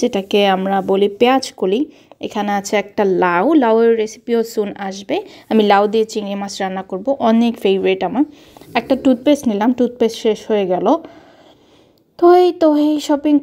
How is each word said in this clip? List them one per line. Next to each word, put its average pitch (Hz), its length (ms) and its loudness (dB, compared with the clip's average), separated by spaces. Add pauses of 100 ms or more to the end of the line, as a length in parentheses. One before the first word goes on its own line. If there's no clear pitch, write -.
যেটাকে 208 380 -2 (160)
আমরা 190 220 -2 (140)
বলি 196 160 2 (120)
পেঁয়াজ 254 260 2 (140)
কলি। 202 220 -2 (440)
এখানে 208 340 -6
আছে 196 140 -6 (100)
একটা 208 200 -4 (200)
লাউ, 180 220 2 (180)
লাউয়ের 226 280 4 (100)
রেসিপিও 226 400 -4 (120)
soon 202 160 -4 (180)
আসবে। 196 280 -8 (360)
আমি 220 100 4 (100)
লাউ 202 120 4 (100)
দিয়ে 220 180 0
চিংড়ি 202 300 -8
মাছ 202 200 -10
রান্না 190 280 -6
করব, 190 160 -8 (240)
অনেক 226 240 2 (100)
ফেভারিট 190 460 0
আমার। 269 140 -2 (560)
একটা 247 240 -2
টুথপেস্ট 277 480 2
নিলাম, 208 180 0 (100)
টুথপেস্ট 233 460 -2
শেষ 208 140 0 (100)
হয়ে 208 220 0
গেল। 180 160 0 (1300)
তো 339 60 2 (160)
এই 359 80 4 (120)
তো, 320 60 4 (200)
এই 302 80 0 (120)
শপিং 294 360 2